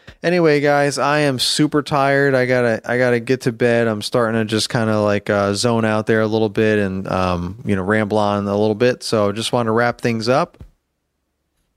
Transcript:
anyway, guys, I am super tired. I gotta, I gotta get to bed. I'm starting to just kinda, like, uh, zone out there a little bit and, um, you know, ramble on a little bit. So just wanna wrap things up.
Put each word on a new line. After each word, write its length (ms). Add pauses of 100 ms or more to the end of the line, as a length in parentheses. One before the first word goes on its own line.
(240)
anyway, 360
guys, 380
I 220
am 180
super 460
tired. 500
I 140
gotta, 360
I 140
gotta 220
get 220
to 100
bed. 360
I'm 140
starting 400
to 40
just 240
kinda, 300
like, 300
uh, 240
zone 320
out 220
there 140
a 60
little 220
bit 300
and, 280
um, 560
you 120
know, 80
ramble 340
on 300
a 100
little 160
bit. 300
So 280
just 220
wanna 180
wrap 300
things 260
up. 300 (1200)